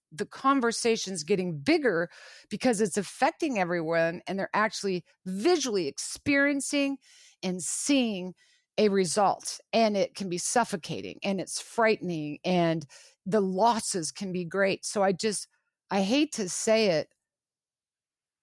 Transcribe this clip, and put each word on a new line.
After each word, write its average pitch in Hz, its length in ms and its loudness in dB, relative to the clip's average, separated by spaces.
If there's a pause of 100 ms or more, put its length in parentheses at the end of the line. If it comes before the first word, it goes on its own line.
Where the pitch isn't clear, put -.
(100)
the 160 160 -6
conversation's 233 960 0
getting 180 360 0
bigger 190 500 2 (400)
because 220 320 0
it's 208 160 0
affecting 262 640 -2
everyone, 165 680 0
and 190 120 -4
they're 190 160 -4
actually 196 500 0 (220)
visually 208 600 0
experiencing 277 1080 0 (460)
and 185 200 -2
seeing 214 720 0 (440)
a 214 100 6
result. 190 720 2 (120)
And 226 240 4
it 190 180 0
can 196 160 -6
be 175 80 -4
suffocating, 156 840 -2
and 196 180 -2
it's - 200 -8
frightening, 175 800 -2
and 165 440 2 (400)
the 202 160 2
losses 190 680 0
can 190 220 -8
be 180 140 -4
great. 196 400 0
So 208 160 0
I 196 100 4
just, 202 340 -2 (440)
I 196 100 0
hate 269 320 2
to 196 160 -4
say 220 380 2
it, 160 220 0 (1300)